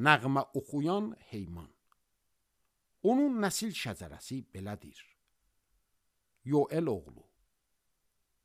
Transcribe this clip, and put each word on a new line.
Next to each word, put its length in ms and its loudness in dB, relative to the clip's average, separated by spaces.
nəğmə 400 6
oxuyan 540 -2
Heyman. 400 -10
Onun 400 4
nəsil 320 -2
şəcərəsi 640 -8
belədir: 420 -10
Yoel 440 2
oğlu, 380 -6